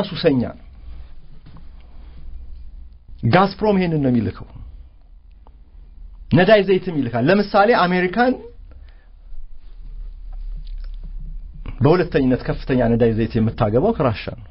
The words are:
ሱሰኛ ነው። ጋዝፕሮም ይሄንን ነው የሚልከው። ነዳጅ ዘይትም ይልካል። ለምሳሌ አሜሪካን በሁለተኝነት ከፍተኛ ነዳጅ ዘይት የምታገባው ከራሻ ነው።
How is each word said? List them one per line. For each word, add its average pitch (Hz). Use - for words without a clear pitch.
ሱሰኛ 151
ነው። -
ጋዝፕሮም 196
ይሄንን 165
ነው 135
የሚልከው። 113
ነዳጅ 220
ዘይትም 185
ይልካል። 120
ለምሳሌ 202
አሜሪካን 180
በሁለተኝነት 143
ከፍተኛ 139
ነዳጅ 117
ዘይት 107
የምታገባው 113
ከራሻ 131
ነው። 110